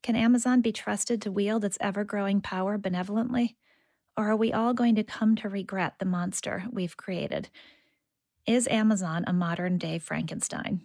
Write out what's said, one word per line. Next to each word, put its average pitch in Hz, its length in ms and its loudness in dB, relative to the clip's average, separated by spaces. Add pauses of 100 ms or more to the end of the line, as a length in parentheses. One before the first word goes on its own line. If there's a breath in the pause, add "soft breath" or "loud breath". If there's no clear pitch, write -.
Can 220 140 2
Amazon 247 420 4
be 226 140 2
trusted 214 480 -2
to 202 100 -4
wield 202 320 0
its 196 160 -2
ever-growing 202 600 0
power 190 360 -2
benevolently? 208 800 -2 (600)
Or 214 120 0
are 220 60 4
we 226 180 2
all 233 200 2
going 240 220 4
to 214 80 2
come 220 340 2
to 202 120 -6
regret 190 500 -4
the 190 60 -2
monster 185 680 -4
we've 185 240 -4
created? - 540 -6 (960 soft breath)
Is 240 220 4
Amazon 190 600 2
a 180 60 0
modern-day 175 680 0
Frankenstein? - 840 -6